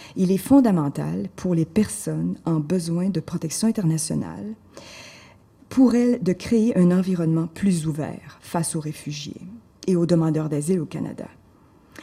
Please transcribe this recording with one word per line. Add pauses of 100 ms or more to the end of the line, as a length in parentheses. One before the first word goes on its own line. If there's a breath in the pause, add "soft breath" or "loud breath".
(160 loud breath)
Il
est
fondamental
pour
les
personnes
en
besoin
de
protection
internationale, (1120 loud breath)
pour
elles
de
créer
un
environnement
plus
ouvert
face
aux
réfugiés (460)
et
aux
demandeurs
d'asile
au
Canada. (760 loud breath)